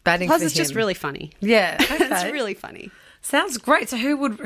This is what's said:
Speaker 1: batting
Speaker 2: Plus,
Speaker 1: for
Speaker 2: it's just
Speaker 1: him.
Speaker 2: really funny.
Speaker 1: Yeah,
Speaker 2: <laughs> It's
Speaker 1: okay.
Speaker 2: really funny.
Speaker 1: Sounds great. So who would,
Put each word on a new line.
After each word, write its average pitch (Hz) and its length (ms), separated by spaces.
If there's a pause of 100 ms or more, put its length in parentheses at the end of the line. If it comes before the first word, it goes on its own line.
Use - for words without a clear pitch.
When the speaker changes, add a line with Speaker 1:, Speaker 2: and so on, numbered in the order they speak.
Speaker 1:
batting 175 240
Speaker 2:
Plus, 311 140
Speaker 1:
for - 40
Speaker 2:
it's 160 80
just - 180
Speaker 1:
him. - 60
Speaker 2:
really 214 160
funny. - 460
Speaker 1:
Yeah, 196 380
Speaker 2:
<laughs> - 20
It's 302 220 (100)
Speaker 1:
okay. 185 200
Speaker 2:
really 233 220
funny. - 380 (300)
Speaker 1:
Sounds 294 360
great. 294 320
So 254 80
who 269 200
would, 269 160 (120)